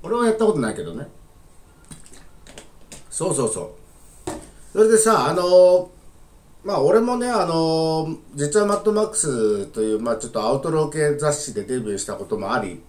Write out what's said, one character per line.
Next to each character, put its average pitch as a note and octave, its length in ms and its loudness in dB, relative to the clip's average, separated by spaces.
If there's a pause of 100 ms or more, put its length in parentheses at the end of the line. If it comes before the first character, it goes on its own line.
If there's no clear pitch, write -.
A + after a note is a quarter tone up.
俺 F#3+ 140 -4
は A#3+ 100 0
や A3 60 4
っ A3 40 0
た A3 120 2
こ G#3 40 4
と E3 60 0
な A2+ 140 -2
い - 40 -8
け F2+ 60 -10
ど E2 140 -10
ね。 C3+ 120 -12 (2000)
そ E3+ 180 -4
う D3+ 60 -2
そ C3 100 -2
う G#2+ 80 -4
そ - 220 -12 (500)
う。 - 60 -8 (420)
そ F#3+ 60 -2
れ A3 80 8
で A3 100 6
さ、 G#3+ 300 2
あ D#3+ 80 0
の F3+ 80 0
ー、 F3+ 440 8 (760)
ま F#3 140 -4
あ、 C3+ 40 0
俺 F#3 200 4
も A#3+ 160 0
ね、 A#3+ 120 -4
あ G#3 160 0
の D#3+ 600 0
ー、 D#3+ 100 -8 (160)
実 D3 260 0
は G#3 60 2
マ G3+ 120 0
ッ G3+ 60 -6
ド G#3+ 100 2
マ G#3+ 100 2
ッ G#3+ 60 -4
ク - 80 -8
ス A2 500 0
と - 140 -6
い A2 120 0
う、 G#2+ 60 0
ま A#2 140 -2
あ、 - 20 -2
ち A2+ 100 -12
ょ A2+ 60 -12
っ - 20 -20
と A2 80 -4
ア - 120 0
ウ C#3 80 -2
ト E3 100 -4
ロ D#3 160 0
ー - 20 -8
系 D3+ 300 -2
雑 D3 180 -2
誌 - 160 -10
で G2+ 120 -6
デ B2+ 140 -4
ビ G#2+ 120 -6
ュ - 20 -4
ー G2 60 -6
し - 60 -8
た G2+ 100 -8
こ G2 100 -12
と A2 140 -6
も G2 120 -6
あ B2 120 -2
り F2+ 260 -10